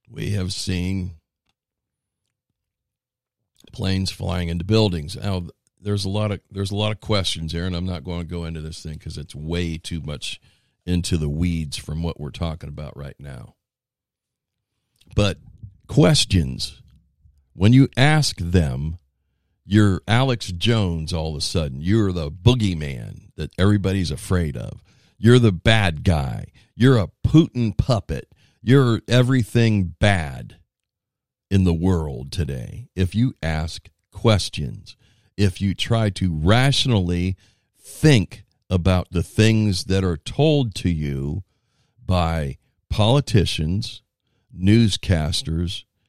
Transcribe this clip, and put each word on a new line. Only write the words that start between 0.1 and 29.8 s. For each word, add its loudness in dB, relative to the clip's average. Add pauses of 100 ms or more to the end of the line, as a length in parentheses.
have -4
seen -4 (2500)
planes -2
flying -4
into -4
buildings. 0
Now, -6 (340)
there's -4
a -4
lot -2
of, -8 (100)
there's -4
a -4
lot 0
of -8
questions -4
here, -4
and -4
I'm -4
not -6
going -8
to -8
go -8
into -8
this -12
thing -12
'cause -12
it's -14
way -4
too -8
much -10 (440)
into 0
the -2
weeds -2
from -8
what -6
we're -12
talking -8
about -14
right -14
now. -18 (1600)
But 0 (480)
questions, 2 (720)
when 4
you 8
ask 2
them, 0 (640)
you're 4
Alex 0
Jones -2
all -4
of -8
a -10
sudden. -4
You're 2
the -4
boogeyman -2
that -8
everybody's 2
afraid -4
of. -12 (340)
You're 6
the 4
bad 2
guy. -2 (280)
You're 4
a -2 (140)
Putin 2
puppet. -2 (280)
You're 4
everything 2